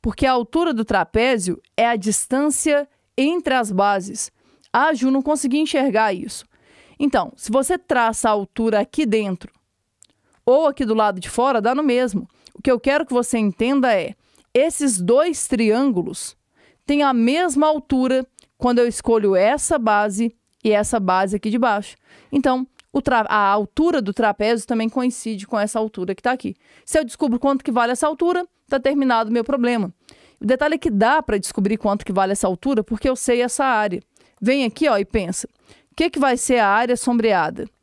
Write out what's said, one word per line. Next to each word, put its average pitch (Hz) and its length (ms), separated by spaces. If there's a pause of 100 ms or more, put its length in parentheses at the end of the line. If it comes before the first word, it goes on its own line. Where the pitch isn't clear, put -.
Porque 233 240
a 262 60
altura 311 400
do 226 140
trapézio 208 720 (160)
é 233 120
a 240 80
distância 285 920 (300)
entre 302 380
as 226 160
bases. 196 600 (400)
"Ah, 294 220
Ju, 254 160
não 269 120
consegui 277 360
enxergar 254 560
isso." - 320 (540)
Então, 262 360
se - 160
você 269 260
traça 226 520
a - 20
altura 214 500
aqui - 240
dentro 208 460 (920)
ou 294 220
aqui 277 180
do 214 80
lado 208 260
de - 80
fora, 247 320
dá 226 140
no 285 80
mesmo. 247 480 (240)
O - 80
que - 80
eu 240 100
quero 277 260
que 254 80
você 240 260
entenda 240 560
é: 170 180 (400)
esses 269 480
dois 277 460
triângulos 226 920 (480)
têm 294 160
a 269 120
mesma 277 520
altura 262 640 (320)
quando 247 180
eu 240 100
escolho 220 480
essa 262 440
base 214 560 (280)
e 220 80
essa 208 280
base 190 360
aqui 208 140
de 226 80
baixo. 214 380 (360)
Então, 262 360 (260)
o 269 80
tra-, 233 280
a 208 180
altura 233 540
do 196 120
trapézio 214 540
também 226 220
coincide 226 580
com 233 100
essa 214 220
altura 196 340
que - 80
tá 247 120
aqui. 208 220 (300)
Se - 140
eu 302 60
descubro 240 340
quanto 277 240
que 277 80
vale 240 220
essa 247 120
altura, 349 400 (220)
tá 269 120
terminado 254 500
o 226 40
meu 233 120
problema. 240 480 (460)
O 214 60
detalhe 294 300
é - 20
que 294 140
dá 226 320
pra 208 140
descobrir 202 400
quanto 202 280
que 214 60
vale 190 220
essa 196 140
altura, 214 360
porque 226 240
eu 254 80
sei 240 260
essa 247 220
área. 214 400 (380)
Vem 254 240
aqui, 285 240
ó, 220 80
e 202 80
pensa. 185 420 (440)
O - 40
que 330 140
que 294 100
vai 262 160
ser 254 220
a 214 100
área 233 300
sombreada? 220 720 (140)